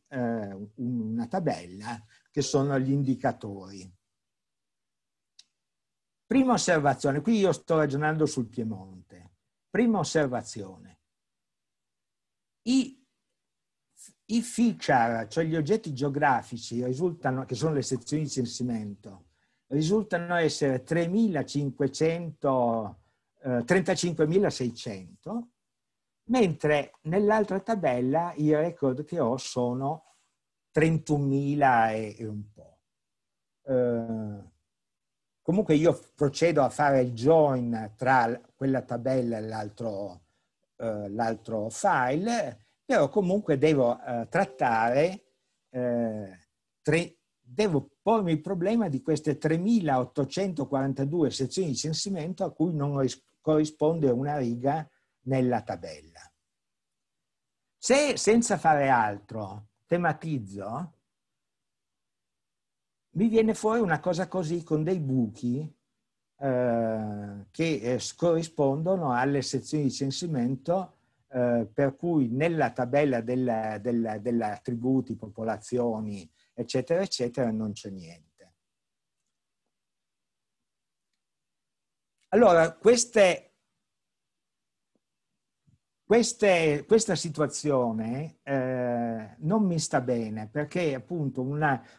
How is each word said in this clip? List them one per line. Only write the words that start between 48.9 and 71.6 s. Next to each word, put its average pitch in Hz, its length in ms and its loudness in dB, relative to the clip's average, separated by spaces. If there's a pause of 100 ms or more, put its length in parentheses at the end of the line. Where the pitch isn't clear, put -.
queste 151 340 -2
tremilaottocentoquarantadue 151 1900 0
sezioni 135 400 -4
di 143 60 -4
censimento 165 680 -6
a 170 80 -2
cui 160 220 0
non 143 240 -2
ris-, 131 260 -2 (160)
corrisponde 156 720 2
una 139 280 0
riga 135 520 -2 (360)
nella 127 360 2
tabella. 80 600 -12 (1600)
Se 269 400 2
senza 220 400 2
fare 147 320 4
altro 104 800 -2 (180)
tematizzo, 147 1080 -4 (2250)
mi 208 120 2
viene 220 260 4
fuori 220 260 0
una 170 200 2
cosa 180 280 -2
così 170 360 -4
con 156 200 -2
dei 180 160 0
buchi, 131 720 -2 (640)
eh, 110 1120 -2
che, 156 300 -2
eh, 120 200 -2
s-, - 160 -10
corrispondono 160 1000 0
alle 135 280 0
sezioni 139 440 -4
di 123 60 0
censimento, 139 1080 -4 (320)
eh, 120 420 0